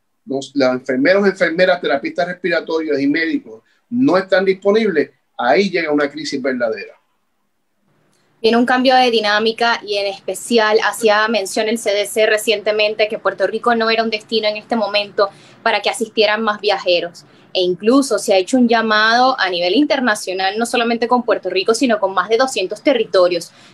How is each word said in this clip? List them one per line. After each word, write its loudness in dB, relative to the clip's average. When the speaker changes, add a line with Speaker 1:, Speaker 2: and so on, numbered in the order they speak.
Speaker 1:
los, -8
los 2
enfermeros, 2
enfermeras, 2
terapistas -2
respiratorios -4
y 0
médicos -4
no 2
están 2
disponibles, 0
ahí 2
llega -4
una 0
crisis -8
verdadera. -4
Speaker 2:
Viene 2
un 2
cambio 2
de 4
dinámica 0
y -6
en -4
especial 0
hacía 2
mención -2
el -2
C -4
D -2
C 0
recientemente 0
que -8
Puerto -2
Rico 0
no 0
era 0
un -4
destino -4
en -2
este -6
momento -2
para 0
que -2
asistieran 0
más -2
viajeros. -2
E -2
incluso 0
se -2
ha 4
hecho 0
un 4
llamado 2
a -2
nivel -2
internacional, 0
no -2
solamente -2
con 2
Puerto -2
Rico, 0
sino 0
con -2
más -2
de 2
doscientos -2
territorios. 2